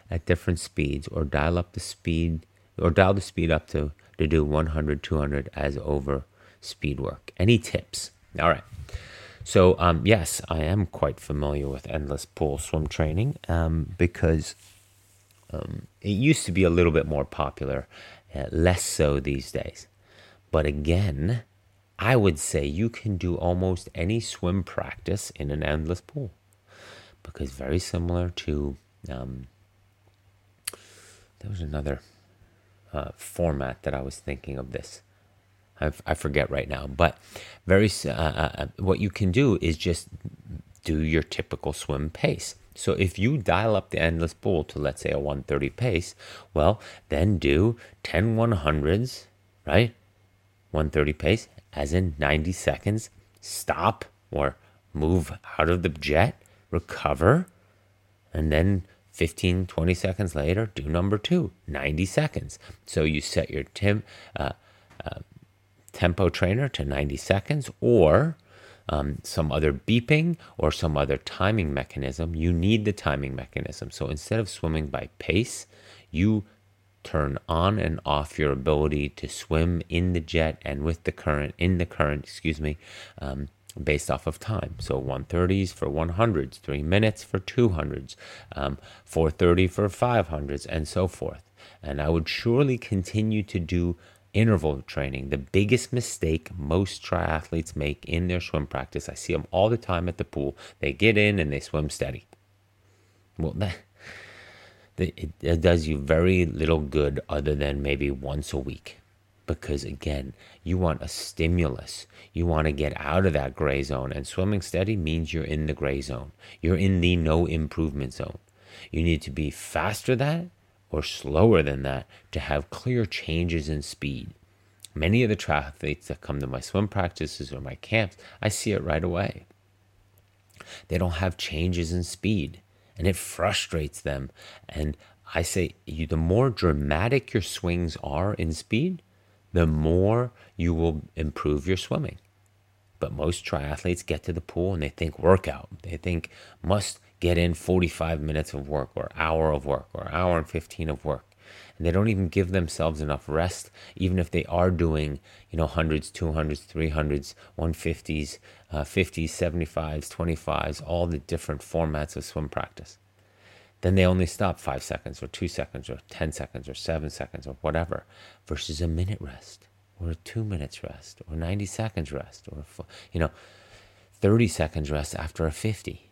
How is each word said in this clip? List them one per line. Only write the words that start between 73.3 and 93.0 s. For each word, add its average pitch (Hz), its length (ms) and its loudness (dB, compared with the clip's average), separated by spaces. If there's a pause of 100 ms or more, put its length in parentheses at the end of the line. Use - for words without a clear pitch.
mechanism. - 560 -10
So - 180 -6
instead 78 300 -4
of 101 120 -4
swimming 78 380 -4
by 65 200 -6 (100)
pace, - 480 0 (440)
you 104 340 2 (580)
turn 71 360 0 (100)
on 90 300 2
and 80 260 0
off 73 340 -2
your 73 140 2
ability 73 560 2
to - 200 -10
swim 82 600 0
in 87 240 2
the 85 80 2
jet 78 420 0
and 71 200 -4
with 82 220 -2
the - 80 0
current, 73 440 -2
in 87 220 2
the 87 80 0
current, 73 380 -2
excuse 78 360 -4
me, 76 160 -2 (420)
um, 71 300 -6 (340)
based 76 280 0
off 67 160 -2
of 78 120 -4
time. - 400 -4
So 67 200 -2
one 65 260 -4
thirties 92 480 2
for 76 160 -4
one 80 220 0
hundreds, 85 480 0
three 71 240 -6
minutes 101 420 2
for - 140 -4
two 117 320 2
hundreds, 71 460 -4 (360)
um, 69 260 -4 (260)
four 80 260 2
thirty 90 360 6
for 104 220 0
five 113 400 2
hundreds, 71 380 -6
and 78 200 -4
so 92 220 0
forth. - 340 -8 (400)
And 71 200 -4
I 76 60 2
would 82 200 2
surely 127 500 2
continue 107 640 -2